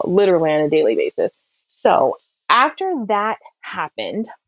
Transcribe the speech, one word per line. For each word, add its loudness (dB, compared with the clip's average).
literally 2
on 2
a 0
daily 2
basis. -2
So 0
after 0
that -2
happened, -8